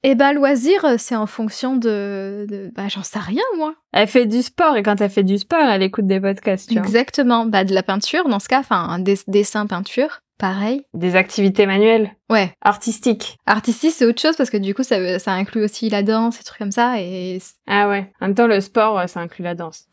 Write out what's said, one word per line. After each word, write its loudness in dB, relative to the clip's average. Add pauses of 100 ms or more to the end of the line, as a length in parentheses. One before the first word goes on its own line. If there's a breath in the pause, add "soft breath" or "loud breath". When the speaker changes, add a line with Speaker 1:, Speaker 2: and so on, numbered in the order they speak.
Speaker 1:
Eh 4
ben, 4
loisir, 2
euh, 2
c'est -6
en -2
fonction -4
de, -4
de... -10
Bah, -6
j'en -8
sais -8
rien, -4 (140)
moi. -4 (180)
Speaker 2:
Elle 2
fait 4
du 0
sport 0
et 0
quand 0
elle 2
fait 0
du 2
sport, 0
elle 2
écoute 0
des 2
podcasts, -2
tu 0
vois. 2
Speaker 1:
Exactement. 2
Bah, 2
de 0
la 4
peinture, -2
dans 0
ce -8
cas, 2
enfin, 0
un -4
des-, 2
dessin, 0
peinture. -4 (180)
Pareil. -2
Speaker 2:
Des 0
activités 2
manuelles. 4 (180)
Speaker 1:
Ouais. 2
Speaker 2:
Artistiques. 0 (100)
Speaker 1:
Artistique, 0
c'est 2
autre 2
chose 2
parce 0
que -4
du -2
coup, -4
ça, -2
ça -2
inclut -2
aussi -2
la 0
danse, 0
et -20
trucs -18
comme -6
ça, 0
et -6
c- -20 (120)
Speaker 2:
Ah 2
ouais. -2 (120)
En -4
même 0
temps, 4
le 4
sport, 0
euh, -2
ça -10
inclut -10
la -4
danse. -14